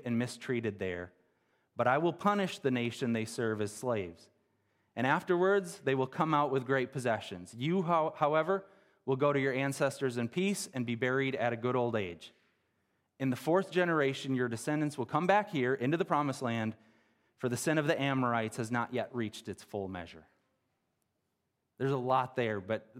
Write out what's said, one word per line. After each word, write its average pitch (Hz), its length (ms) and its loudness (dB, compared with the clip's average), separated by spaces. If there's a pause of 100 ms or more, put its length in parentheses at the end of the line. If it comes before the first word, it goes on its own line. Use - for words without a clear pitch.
and 117 120 0
mistreated 117 640 -2
there. 90 320 -6 (640)
But 120 120 2
I 127 100 6
will 170 160 2
punish 202 460 0
the 135 120 0
nation 120 420 0
they 110 120 0
serve 110 340 -2
as 104 140 -2
slaves. 104 560 -4 (640)
And 120 120 2
afterwards, 180 760 2
they 135 120 2
will 131 120 2
come 160 260 0
out 147 180 4
with 135 140 0
great 131 280 0
possessions. 107 640 -4
You, 160 240 0
how-, 160 340 2
however, 160 500 2 (400)
will 135 100 0
go 143 180 4
to 139 60 2
your 135 140 2
ancestors 135 640 -2
in 117 120 0
peace 190 440 -2
and 127 120 -4
be 120 100 -2
buried 131 400 0
at 117 160 0
a 117 60 -2
good 123 180 0
old 120 200 2
age. 92 360 -6 (880)
In 135 120 0
the 120 40 -2
fourth 185 360 0
generation, 151 640 0
your 127 120 2
descendants 147 500 -2
will 127 80 -2
come 156 200 0
back 202 240 4
here 131 240 0
into 135 240 0
the 180 80 0
promised 147 360 0
land, 113 340 -2 (640)
for 127 120 -2
the 120 80 -2
sin 156 200 2
of 147 100 2
the 151 120 2
Amorites 123 580 0
has 113 140 -4
not 123 220 -2
yet 120 200 -4
reached 110 360 -6
its 95 140 -10
full 98 240 -6
measure." 85 400 -12 (1500)
There's 135 120 0
a 139 60 0
lot 127 380 0
there, 110 260 0
but 107 260 -4 (120)